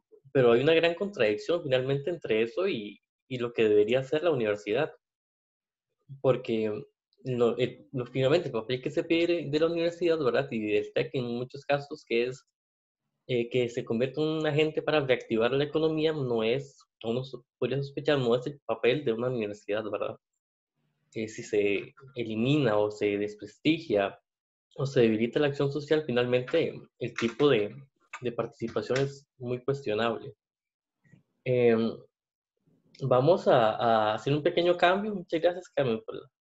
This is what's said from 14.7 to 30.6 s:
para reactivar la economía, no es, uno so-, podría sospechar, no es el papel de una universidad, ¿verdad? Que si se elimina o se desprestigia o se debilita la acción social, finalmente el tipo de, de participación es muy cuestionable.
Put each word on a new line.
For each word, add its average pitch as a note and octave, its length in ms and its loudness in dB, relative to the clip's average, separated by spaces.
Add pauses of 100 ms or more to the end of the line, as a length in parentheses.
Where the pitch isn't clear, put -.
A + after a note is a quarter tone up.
para D3+ 180 0
reactivar A#2+ 520 0
la C#3+ 120 0
economía, D#3 480 0
no B2 300 -2
es, B2+ 360 -2 (260)
uno A#2 180 -2
so-, C3+ 220 -14 (140)
podría B2+ 200 -2
sospechar, C#3 400 -2
no A#2+ 160 2
es B2+ 120 -2
el D3 200 -10
papel A#2+ 380 0
de A2+ 80 0
una A#2 160 -2
universidad, G#2+ 560 -4
¿verdad? G#2 320 -6 (960)
Que A2 160 -6
si A2+ 140 -12
se G2+ 520 -2 (200)
elimina A#2 640 0
o G#2 120 2
se G#2 280 0
desprestigia G#2 1000 -2 (580)
o C#3 100 -4
se C3 160 2
debilita A2+ 380 2
la D3 80 2
acción C#3 220 -2
social, D#3 340 -2
finalmente B2 680 0 (260)
el A#2 160 -8
tipo A#2 340 0
de, G#2 260 2 (460)
de A#2+ 120 -4
participación A#2 640 -4
es C#3 280 -4 (120)
muy B2 240 -6
cuestionable. A2+ 720 -4 (1120)